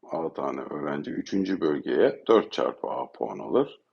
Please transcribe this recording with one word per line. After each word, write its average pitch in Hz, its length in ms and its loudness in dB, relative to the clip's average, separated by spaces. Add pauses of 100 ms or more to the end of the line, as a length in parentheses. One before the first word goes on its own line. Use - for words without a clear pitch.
A 80 300 -6
tane 69 280 -4
öğrenci 71 500 -6
üçüncü 95 500 -2
bölgeye 80 680 2
dört 110 240 6
çarpı - 340 -2
A - 260 -6
puan 107 260 -6
alır. - 420 0 (120)